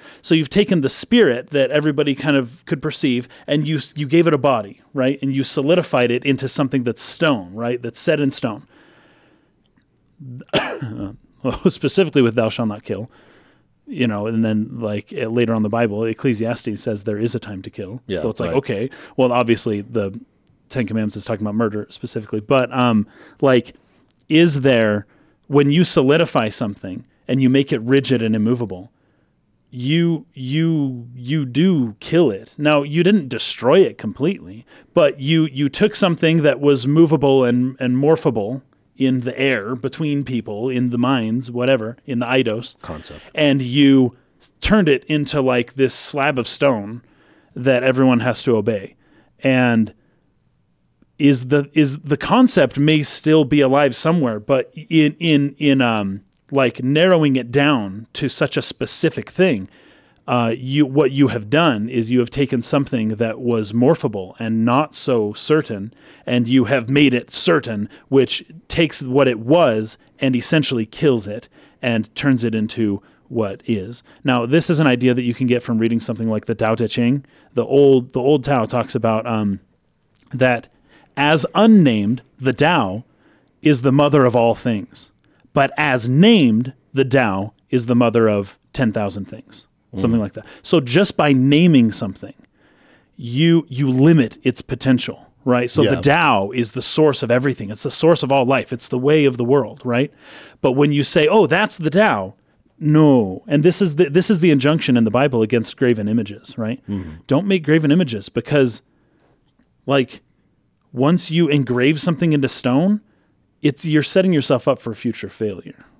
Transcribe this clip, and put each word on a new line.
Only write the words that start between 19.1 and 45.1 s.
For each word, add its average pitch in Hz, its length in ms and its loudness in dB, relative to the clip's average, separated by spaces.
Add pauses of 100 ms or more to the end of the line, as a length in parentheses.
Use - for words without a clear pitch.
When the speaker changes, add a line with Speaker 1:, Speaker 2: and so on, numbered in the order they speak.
Speaker 1:
well, 127 160 0
obviously 113 480 0
the 104 360 -6 (520)
Ten 123 180 -4
Commandments 107 300 -4
is 101 80 -10
talking 107 200 -6
about 104 100 -6
murder 107 340 -2
specifically, 110 500 -10
but, 123 320 0
um, 120 340 0 (360)
like, 127 340 2 (540)
is 156 320 4
there, 110 440 2 (420)
when 143 220 4
you 165 140 4
solidify 143 640 2
something 101 560 -8 (240)
and 135 140 0
you 127 80 4
make 135 240 2
it 110 80 -4
rigid 127 400 0
and 110 160 0
immovable, 107 520 -4 (800)
you, 156 640 -2
you, 135 800 -4
you 131 320 -4
do 131 540 0
kill 160 320 0
it. 101 260 -12
Now, 147 260 0
you 151 200 -2
didn't 180 240 2
destroy 123 540 0
it 120 160 0
completely, 110 680 -6 (280)
but 147 260 2
you, 156 280 0
you 139 200 -4
took 208 260 0
something 165 500 0
that 147 180 2
was 135 260 2
movable 143 560 4
and, 123 380 0
and 123 160 0
morphable 135 640 0 (340)
in 131 260 0
the 123 160 -8
air, 127 380 -2
between 143 480 -6
people, 113 460 -6
in 123 220 -2
the 120 80 -4
minds, 120 500 -2
whatever, 120 560 -2
in 123 140 -6
the 120 80 -4
eidos. 117 560 -2
Speaker 2:
Concept. - 380 -16 (120)
Speaker 1:
And 143 260 2
you 131 560 4 (460)
turned 202 260 2
it 135 180 0
into, 147 360 -2